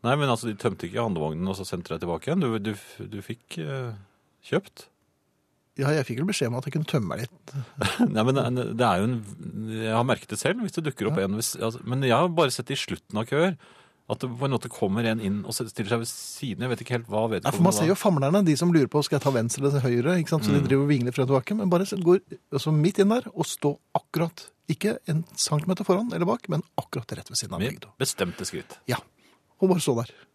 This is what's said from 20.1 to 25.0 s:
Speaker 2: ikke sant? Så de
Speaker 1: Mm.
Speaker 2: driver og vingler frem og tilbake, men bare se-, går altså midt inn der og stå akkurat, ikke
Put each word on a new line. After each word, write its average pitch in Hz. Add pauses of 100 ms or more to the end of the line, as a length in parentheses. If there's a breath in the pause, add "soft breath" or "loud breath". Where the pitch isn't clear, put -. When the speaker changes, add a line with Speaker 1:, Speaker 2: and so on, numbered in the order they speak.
Speaker 2:
ikke 165
sant? 156
Så -
de 143
Speaker 1:
Mm. 135
Speaker 2:
driver 135
og 143
vingler 127
frem 135
og 127
tilbake, -
men 202
bare 175
se-, -
går 180 (320)
altså 143
midt 151
inn 196
der 240 (100)
og -
stå - (180)
akkurat, - (200)
ikke 202 (100)